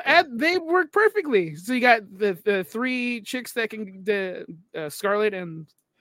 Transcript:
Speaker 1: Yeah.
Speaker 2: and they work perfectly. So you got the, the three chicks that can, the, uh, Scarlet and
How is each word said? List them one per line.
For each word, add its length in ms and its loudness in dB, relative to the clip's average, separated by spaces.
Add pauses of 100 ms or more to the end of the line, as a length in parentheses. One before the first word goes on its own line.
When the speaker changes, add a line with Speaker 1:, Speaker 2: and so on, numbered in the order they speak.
Speaker 1:
Yeah. 160 6
Speaker 2:
and 180 -8
they 180 2
work 360 0
perfectly. 600 2
So 180 -6
you 80 0
got 200 6 (160)
the, 280 0
the 180 2
three 580 -4
chicks 320 -8
that 180 -2
can, 340 -10
the, 400 -2 (300)
uh, 140 -6
Scarlet 440 0
and 340 -10 (340)